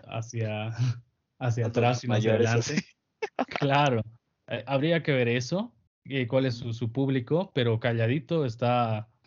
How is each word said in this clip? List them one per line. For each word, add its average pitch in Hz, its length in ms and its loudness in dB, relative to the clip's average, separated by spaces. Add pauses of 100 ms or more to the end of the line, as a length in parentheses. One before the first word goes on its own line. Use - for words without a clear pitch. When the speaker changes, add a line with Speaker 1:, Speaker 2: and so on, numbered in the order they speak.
Speaker 1:
hacia, 110 640 -6
<laughs> 120 320 -2 (360)
hacia 117 260 0
Speaker 2:
Tanto 113 140 0
Speaker 1:
atrás 123 240 2
y - 40 -6
más - 100 2
Speaker 2:
mayores, 110 300 4
Speaker 1:
adelante. 120 260 0
Speaker 2:
así. - 120 0 (360)
<laughs> - 380 -6
Speaker 1:
Claro, 139 420 4 (460)
eh, 117 200 -6
habría 151 360 0
que 151 100 0
ver 123 160 2
eso, 127 440 -2 (300)
eh, 131 240 -4
cuál 135 200 2
es 120 80 -2
su, 117 180 -8
su 113 180 -4
público, 135 640 0
pero 117 260 2
calladito 123 640 0
está, 117 640 0 (200)